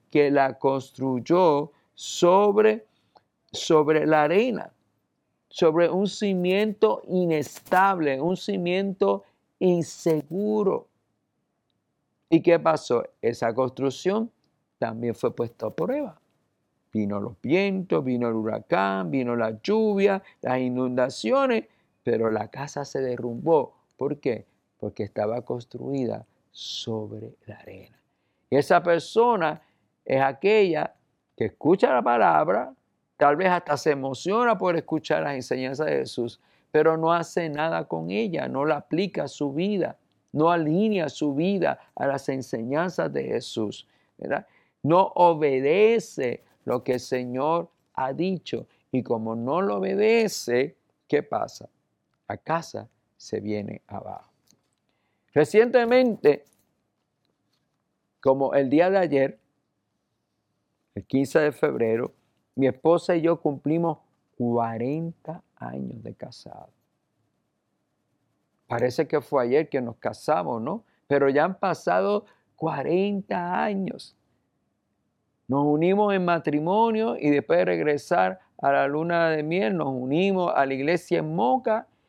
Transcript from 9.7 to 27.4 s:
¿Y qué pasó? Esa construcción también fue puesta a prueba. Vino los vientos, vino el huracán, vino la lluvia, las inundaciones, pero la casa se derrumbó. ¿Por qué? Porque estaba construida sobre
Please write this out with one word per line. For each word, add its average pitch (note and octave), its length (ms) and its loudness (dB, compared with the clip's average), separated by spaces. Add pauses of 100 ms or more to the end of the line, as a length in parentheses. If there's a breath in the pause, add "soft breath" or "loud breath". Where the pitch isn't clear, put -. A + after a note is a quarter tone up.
¿Y E3 140 6
qué E3+ 160 6
pasó? D3+ 440 0 (200)
Esa A#2 320 -2
construcción C3+ 760 -2 (480)
también A2+ 360 -4
fue - 200 -4
puesta A2+ 340 -6
a - 20 -8
prueba. A#3+ 500 -4 (720)
Vino G2+ 260 -2
los G2+ 220 -10
vientos, F3+ 640 0
vino A#2+ 240 -2
el A2+ 60 -2
huracán, A2+ 760 -2
vino B2+ 240 -2
la A2+ 280 -4
lluvia, G3+ 600 0 (200 soft breath)
las B2+ 160 -2
inundaciones, B2+ 1080 0 (380)
pero A2+ 280 0
la A2 180 -4
casa C#3+ 360 -10
se C#3 160 -6
derrumbó. B2 760 -2 (220)
¿Por C#3+ 220 -4
qué? A2 260 -4 (340)
Porque G#2+ 260 -8
estaba A2 380 -4
construida B2 840 -6 (240)
sobre A2 840 -10 (120)